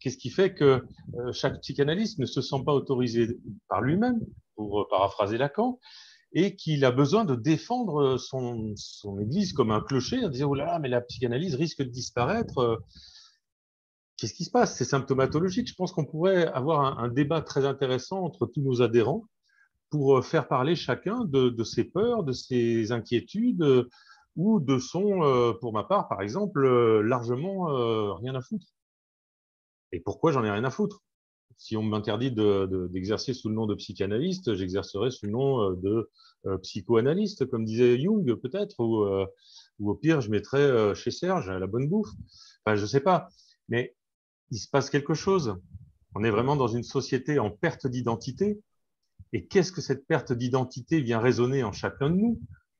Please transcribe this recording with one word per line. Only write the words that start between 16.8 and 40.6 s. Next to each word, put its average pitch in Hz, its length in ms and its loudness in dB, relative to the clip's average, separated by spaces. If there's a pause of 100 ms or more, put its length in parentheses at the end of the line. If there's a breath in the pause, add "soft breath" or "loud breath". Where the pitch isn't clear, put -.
un, 131 240 -2
un 123 40 -2
débat 147 340 0
très 139 240 0
intéressant 135 580 -2
entre - 220 -4
tous - 160 -4
nos 127 180 2
adhérents 120 440 2 (640)
pour, 139 260 4
euh, 127 60 4
faire 156 260 0
parler 143 280 2
chacun 208 500 -4
de, 131 240 4
de 113 140 -2
ses - 200 -2
peurs, 220 400 0
de 131 80 -2
ses 117 580 0
inquiétudes, 170 720 -2
euh, 127 260 6 (480 soft breath)
ou 202 240 2
de 131 180 2
son, 185 460 0
euh, 123 300 4
pour 117 180 -8
ma 107 100 0
part, 190 240 0
par 98 160 -4
exemple, 143 420 0
euh, 117 380 6
largement, 127 680 -2
euh, 113 420 0
rien 127 240 -6
à 127 40 -6
foutre. 196 260 -8 (1200)
Et 87 80 -6
pourquoi 104 320 0
j'en 131 140 2
ai 104 60 2
rien 104 120 0
à 131 80 -2
foutre ? 202 320 -4 (540)
Si - 200 -8
on 107 60 -2
m'interdit 110 480 -2
de, 104 360 2
de, 92 200 -2
d'exercer 95 480 -4
sous - 140 -8
le 110 80 -2
nom 110 100 -2
de 104 80 -2
psychanalyste, 110 800 -4
j'exercerai 98 560 -4
sous 104 160 -10
le 104 60 -4
nom, 131 280 0
euh, 95 140 0
de, 101 360 -2 (360 soft breath)
euh, 95 120 -2
psychoanalyste, 127 880 0
comme 113 180 -4
disait 120 340 4
Jung, 175 380 2
peut-être, 131 420 -6
ou, 113 240 2
euh, 98 240 0 (540 soft breath)
ou 104 100 -2
au 101 60 -2
pire, 151 240 2
je 107 100 -4
mettrais, 107 300 0